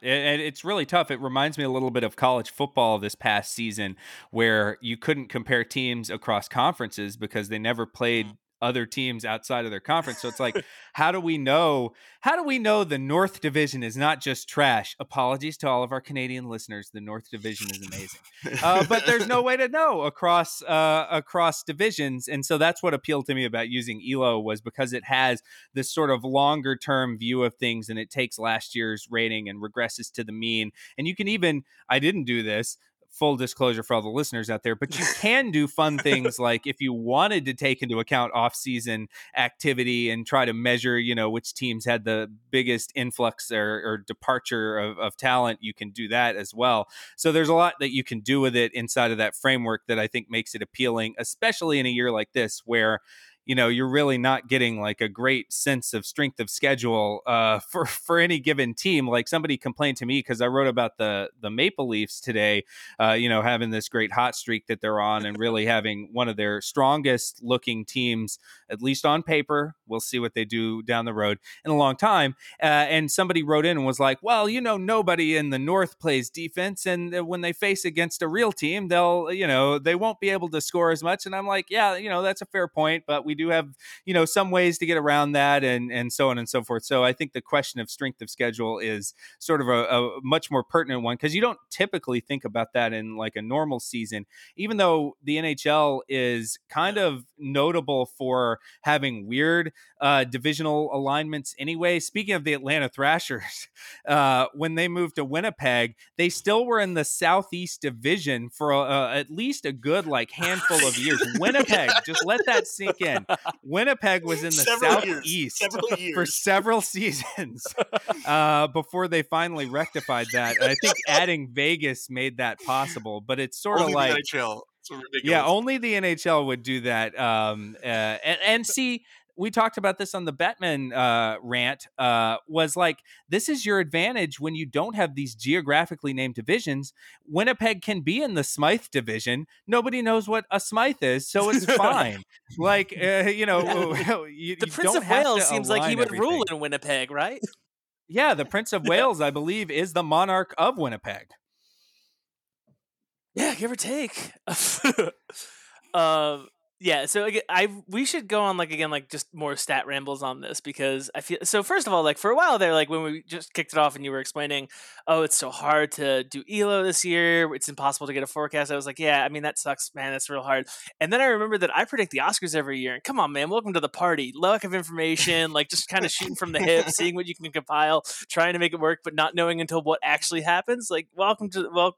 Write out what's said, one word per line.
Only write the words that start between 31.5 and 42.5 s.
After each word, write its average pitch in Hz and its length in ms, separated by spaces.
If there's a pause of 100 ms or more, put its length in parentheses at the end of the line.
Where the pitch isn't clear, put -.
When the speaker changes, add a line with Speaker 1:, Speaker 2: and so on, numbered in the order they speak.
Speaker 1:
I 127 100
didn't 156 280
do 120 180
this, 107 340 (320)
full 147 260
disclosure 120 460
for - 100
all 113 80
the 107 80
listeners 117 400
out 107 140
there, 113 120
but 135 240
you 180 60
Speaker 3:
<laughs> - 160
Speaker 1:
can 240 300
do 151 180
fun 156 300
things 131 400
like 117 280
if 139 140
you 131 140
wanted 139 500
to 131 80
take 131 300
into 117 180
account 120 320
off-season 117 760 (300)
activity 123 720
and 113 180
try 135 200
to 113 80
measure, 120 440
you 120 160
know, 110 140
which 113 240
teams 117 320
had 117 220
the 110 260 (180)